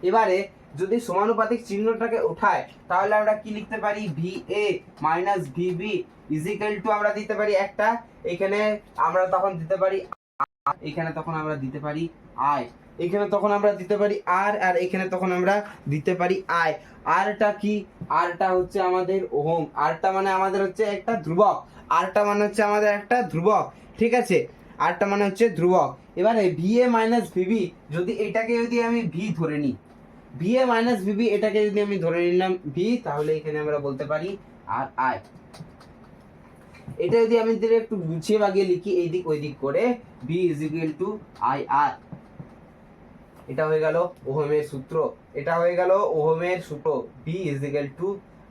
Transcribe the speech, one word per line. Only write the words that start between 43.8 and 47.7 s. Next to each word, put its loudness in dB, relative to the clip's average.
গেল 2
ওহমের 0
সূত্র, -10
এটা -2
হয়ে 2
গেল 2
ওহমের 2
সূত্র, -8
V -8
is -4
equal -4